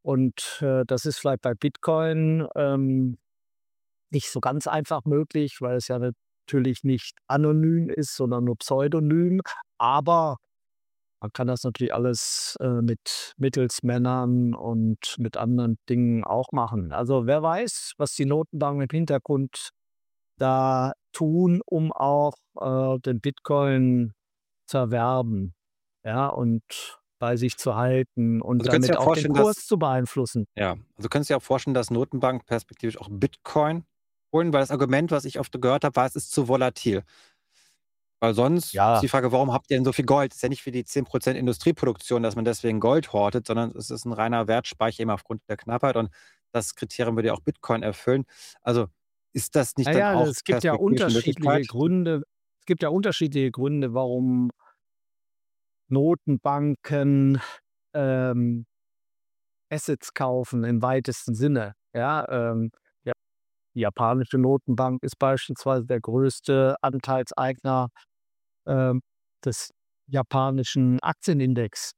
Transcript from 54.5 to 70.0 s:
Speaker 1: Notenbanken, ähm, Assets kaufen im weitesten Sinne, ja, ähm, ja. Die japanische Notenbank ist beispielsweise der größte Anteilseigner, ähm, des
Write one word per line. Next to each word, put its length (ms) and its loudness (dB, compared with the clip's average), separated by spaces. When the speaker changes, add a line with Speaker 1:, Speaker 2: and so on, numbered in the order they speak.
Speaker 1:
Notenbanken, 1500 2
ähm, 720 0
Assets 440 -6
kaufen 500 -2
im 180 0
weitesten 540 -2
Sinne, 380 0
ja, 360 -2
ähm, 420 -2
ja. 80 -6
Die 80 -4
japanische 560 0
Notenbank 640 2
ist 160 -8
beispielsweise 680 0
der 140 -2
größte 800 2
Anteilseigner, 1080 -2
ähm, 360 2
des 280 -6